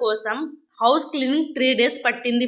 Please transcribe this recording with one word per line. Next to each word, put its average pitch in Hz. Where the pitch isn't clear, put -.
కోసం 214
హౌస్ 277
క్లీనింగ్ 285
త్రీ 262
డేస్ 240
పట్టింది, 240